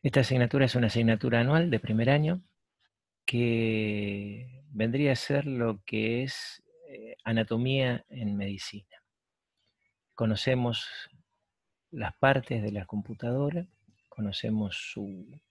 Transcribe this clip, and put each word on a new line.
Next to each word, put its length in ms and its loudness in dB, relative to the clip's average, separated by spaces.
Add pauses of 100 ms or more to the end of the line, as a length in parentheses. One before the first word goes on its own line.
Esta 160 4
asignatura 460 4
es 100 0
una 120 4
asignatura 520 4
anual 300 4
de 100 2
primer 300 2
año 340 2 (840)
que 1500 -2
vendría 420 2
a 20 2
ser 300 -2
lo 400 -2
que 380 -2
es, 400 -10 (260)
eh, 340 -16
anatomía 840 0
en 260 -4
medicina. 640 -8 (1160)
Conocemos 680 0 (1040)
las 240 -6
partes 460 2
de 120 -2
la 120 -6
computadora, 840 -4 (420)
conocemos 680 -4
su 640 -12 (120)